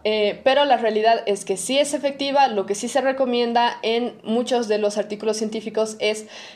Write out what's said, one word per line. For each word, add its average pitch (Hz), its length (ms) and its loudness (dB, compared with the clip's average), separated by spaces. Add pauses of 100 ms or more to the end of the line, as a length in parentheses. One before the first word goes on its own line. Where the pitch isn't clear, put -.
eh, 214 400 0
pero 269 220 4
la 262 140 4
realidad 220 480 2
es 202 180 -2
que 190 120 -2
sí 254 220 -2
es 285 160 2
efectiva. 277 540 2
Lo 202 180 -2
que 202 80 -2
sí 240 140 -6
se 262 140 0
recomienda 240 800 0
en 233 420 -2
muchos 240 420 0
de 214 120 2
los 208 200 0
artículos 208 380 -2
científicos 220 640 -4
es 214 260 -2 (300)